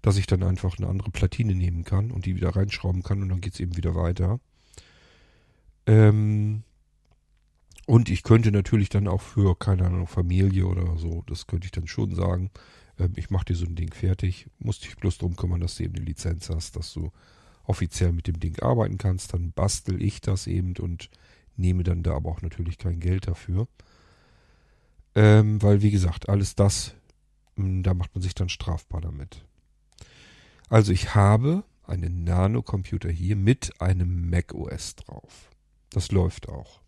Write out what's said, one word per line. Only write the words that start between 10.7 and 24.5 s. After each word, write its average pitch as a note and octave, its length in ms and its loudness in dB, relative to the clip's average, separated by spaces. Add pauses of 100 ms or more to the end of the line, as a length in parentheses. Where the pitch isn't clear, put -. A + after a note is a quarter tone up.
so, E2 320 -6
das - 180 -10
könnte F2 200 -6
ich F2+ 40 -10
dann E2 160 -8
schon G2 300 -4
sagen, F#2 340 -2 (480)
ähm, F2+ 160 0
ich - 160 -8
mach F#2+ 140 -2
dir F2+ 100 -4
so E2+ 120 -4
ein E2 100 -6
Ding E2+ 180 -6
fertig, F#2 540 -4 (100)
musst - 260 -6
dich - 120 -18
bloß G2 220 -4
drum F2+ 180 -4
kümmern, F2 240 -4
dass F2 160 -6
du E2+ 80 -6
eben E2+ 100 -8
eine E2+ 100 -6
Lizenz E2 460 -8
hast, D#2+ 240 -6
dass E2+ 180 -10
du D#2+ 200 -8 (520)
offiziell F#2 460 0
mit E2+ 160 -2
dem E2 140 -4
Ding E2 180 -6
arbeiten G#2+ 400 0
kannst, F#2 360 -2
dann F2 180 -4
bastel - 500 -2
ich - 180 -2
das - 280 -4
eben F2+ 300 -2
und F2 320 -8 (440)
nehme F2+ 300 2
dann F2 180 0
da E2 120 0
aber D2+ 140 -4
auch F2 140 -6
natürlich E2+ 340 -6
kein E2+ 220 -4
Geld F2+ 300 -2
dafür. F#2 400 -4 (1500)